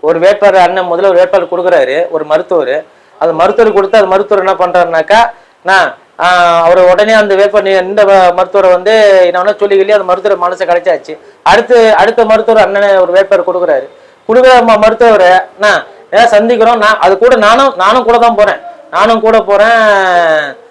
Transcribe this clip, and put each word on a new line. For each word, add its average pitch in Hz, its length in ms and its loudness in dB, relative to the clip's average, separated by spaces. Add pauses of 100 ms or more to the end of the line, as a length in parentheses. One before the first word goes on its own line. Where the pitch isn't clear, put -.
ஒரு 160 180 -2
வேட்பாளர், 196 420 2
அண்ணன் 180 240 0
முதல்ல 175 240 -2
ஒரு 190 40 0
வேட்பாளர் 180 360 0
கொடுக்குறாரு, 175 600 -2
ஒரு 160 140 -6
மருத்துவர். 151 600 -4 (340)
அது 165 140 -2
மருத்துவர் 202 400 0
கொடுத்து, 196 260 0
அது 202 80 2
மருத்துவர் 196 400 -2
என்ன 185 200 -2
பண்றாருனாக்கா, 175 640 0 (320)
நான், 175 340 -2 (240)
ஆ, 170 80 -2 (340)
அவரை 180 280 2
உடனே 208 220 0
அந்த 208 220 0
வேட்பாளர், 196 480 0
இந்த 202 220 0
ம-, 190 300 2
மருத்துவரை 185 360 0
வந்து 202 540 2
என்ன 180 180 -2
வேணா 202 140 -2
சொல்லிக்கலி, 196 360 0
அந்த 202 100 0
மருத்துவர் 180 480 -2
மனசை 185 100 -10
கிடைச்சாச்சு. 175 580 -4 (240)
அடுத்து, 226 520 2
அடுத்த 214 300 0
மருத்துவர் 220 400 0
அண்ணனை 202 320 -2
ஒரு 180 160 0
வேட்பாளர் 190 360 0
கொடுக்குறாரு, 165 400 -4 (400)
கொடுக்குற 254 240 4
ம-, 226 260 2
மருத்துவரை 220 500 2 (300)
நான் 196 260 -2 (260)
ஏதாவது 226 280 2
சந்திக்கிறோம், 226 380 0
நான் 214 220 0
அது 190 200 0
கூட 240 180 2
நானும், 233 400 0
நானும் 214 280 0
கூட 233 140 0
தான் 233 160 0
போறேன், 202 240 0 (320)
நானும் 220 300 0
கூட 220 200 2
போறேன் 190 1200 0 (100)